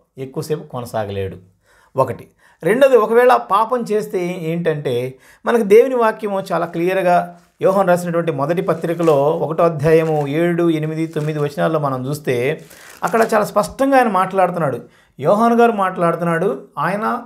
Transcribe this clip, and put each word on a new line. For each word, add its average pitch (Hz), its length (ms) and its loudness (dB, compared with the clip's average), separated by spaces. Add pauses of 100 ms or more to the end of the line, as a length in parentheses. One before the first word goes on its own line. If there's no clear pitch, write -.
(180)
ఎక్కువసేపు 139 460 -8
కొనసాగలేడు, 101 720 -6 (580)
ఒకటి. 135 320 -2 (360)
రెండోది, 254 340 4
ఒకవేళ 240 380 4
పాపం 226 460 -2 (100)
చేస్తే 185 480 -4
ఏంటంటే, 147 800 -4 (280)
మనకు 226 180 0
దేవుని 233 320 6
వాక్యము 220 560 -2
చాలా 170 140 -2
క్లియర్గా 175 760 0 (220)
యోహాను 185 260 4
రాసినటువంటి 170 440 0
మొదటి 147 300 -2
పత్రికలో 165 600 0
ఒకటో 160 400 0
అధ్యాయము 160 640 2
ఏడు, 170 420 0
ఎనిమిది, 156 380 -2
తొమ్మిది 156 320 -4
వచనాల్లో 160 400 -2
మనం 131 280 -4
చూస్తే, 135 580 -2 (380)
అక్కడ 220 300 2
చాలా 214 120 2
స్పష్టంగా 269 520 0
ఆయన 247 100 4
మాట్లాడుతున్నాడు. 180 720 0 (400)
యోహాను 214 360 2
గారు 233 160 6
మాట్లాడుతున్నాడు, 175 960 -2 (100)
ఆయన 208 480 -4